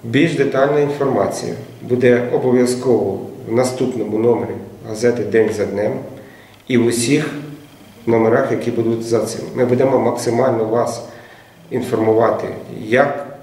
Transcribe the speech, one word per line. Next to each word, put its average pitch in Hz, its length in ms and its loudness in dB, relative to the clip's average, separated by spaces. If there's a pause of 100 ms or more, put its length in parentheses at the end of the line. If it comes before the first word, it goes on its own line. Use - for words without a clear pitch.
Більш 143 300 2
детальна 139 460 2
інформація 131 720 0 (280)
буде 120 500 2
обов'язково 123 880 2 (280)
в 110 40 -4
наступному 117 680 0
номері 113 360 0 (340)
газети 113 360 0
«День 107 280 4
за 101 120 -2
днем» 101 280 -2 (760)
і 127 100 4
в 113 80 4
усіх 120 480 0 (720)
номерах, 117 460 2
які 117 180 -2
будуть 113 320 -2
за 110 180 0
цим. - 200 -6 (140)
Ми 127 100 2
будемо 127 340 2
максимально 117 680 0
вас 117 380 -2 (680)
інформувати 110 760 0 (380)
як 127 400 0 (160)